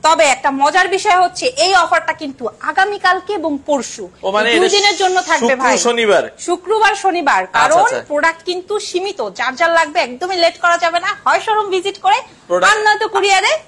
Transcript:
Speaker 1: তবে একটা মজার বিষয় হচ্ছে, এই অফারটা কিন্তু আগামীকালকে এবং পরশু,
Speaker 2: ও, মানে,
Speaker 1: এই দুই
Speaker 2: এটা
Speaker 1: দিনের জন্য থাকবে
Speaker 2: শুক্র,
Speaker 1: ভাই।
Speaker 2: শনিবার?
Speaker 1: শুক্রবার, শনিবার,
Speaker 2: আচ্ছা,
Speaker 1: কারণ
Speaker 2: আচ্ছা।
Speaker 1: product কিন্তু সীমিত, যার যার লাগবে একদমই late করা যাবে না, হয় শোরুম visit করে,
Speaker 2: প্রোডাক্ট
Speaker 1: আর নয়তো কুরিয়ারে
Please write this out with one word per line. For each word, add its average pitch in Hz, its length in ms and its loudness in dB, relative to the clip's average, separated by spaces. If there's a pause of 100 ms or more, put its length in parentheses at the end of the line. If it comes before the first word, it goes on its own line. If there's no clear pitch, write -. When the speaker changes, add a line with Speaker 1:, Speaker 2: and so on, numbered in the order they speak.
Speaker 1:
তবে 330 200 4
একটা 277 280 0
মজার 302 360 2
বিষয় 381 340 0
হচ্ছে, 359 240 -2
এই 302 300 0
অফারটা 339 380 0
কিন্তু 269 360 -8 (120)
আগামীকালকে 381 720 -2
এবং 311 320 -4
পরশু, 226 440 -4 (140)
Speaker 2:
ও, 190 80 -2
মানে, 214 200 2
Speaker 1:
এই 233 80 2
দুই 370 80 4
Speaker 2:
এটা 381 80 2
Speaker 1:
দিনের 403 220 2
জন্য 370 240 0
থাকবে 320 180 0
Speaker 2:
শুক্র, 254 160 2
Speaker 1:
ভাই। 240 220 0
Speaker 2:
শনিবার? 220 460 2 (160)
Speaker 1:
শুক্রবার, 403 560 0
শনিবার, 320 480 0
Speaker 2:
আচ্ছা, 190 160 -2
Speaker 1:
কারণ 320 240 4
Speaker 2:
আচ্ছা। 480 240 0
Speaker 1:
product 320 380 -2
কিন্তু 370 340 -6
সীমিত, 370 560 -6
যার 254 200 -6
যার 339 160 2
লাগবে 330 280 0
একদমই 294 360 -4
late 339 260 0
করা 339 160 2
যাবে 339 220 0
না, 392 260 -6
হয় 302 140 2
শোরুম 427 300 -2
visit 381 300 -4
করে, 403 220 0 (260)
Speaker 2:
প্রোডাক্ট 381 300 2
Speaker 1:
আর 427 60 -4
নয়তো 427 240 2
কুরিয়ারে 392 400 0 (200)